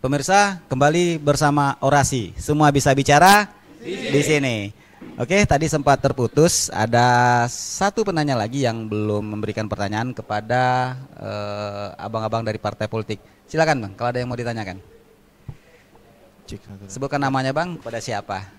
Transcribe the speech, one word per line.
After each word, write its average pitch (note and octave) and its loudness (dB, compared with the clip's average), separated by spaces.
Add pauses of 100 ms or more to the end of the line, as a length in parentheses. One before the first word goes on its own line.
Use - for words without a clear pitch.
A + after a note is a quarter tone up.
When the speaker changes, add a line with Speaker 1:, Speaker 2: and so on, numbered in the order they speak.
Speaker 1:
Pemirsa, F#3+ 2
kembali D#3 2
bersama C#3+ 2
Orasi. C3+ 2
Semua D3 4
bisa C#3 2
bicara F3+ 6 (320)
Speaker 2:
Di - -10
sini. - -8
Speaker 1:
di C#3+ 2
sini. C#3 0 (680)
Oke, E3 0
tadi D3+ 2
sempat C#3+ 2
terputus. C3+ 2
Ada A#2+ 4
satu - -4
penanya D#3 0
lagi A#2+ -2
yang A2+ -4
belum G#2+ -2
memberikan G#2 -6
pertanyaan G#2 -4
kepada, B2+ -2 (160)
eh, G#2 -8 (140)
abang-abang A2 -4
dari A2 -4
partai G#2+ -6
politik. A2 -6 (240)
Silakan, D#3 0
Bang, G2 -12
kalau A#2+ -4
ada B2 -4
yang B2 -4
mau B2 -6
ditanyakan. A2+ -8 (1700)
Speaker 3:
Cek G2 -12
satu. G2+ -18
Speaker 1:
Sebutkan C#3 -6
namanya, C3+ 0
Bang, E3 -4
kepada A2+ -8
siapa? G2+ -8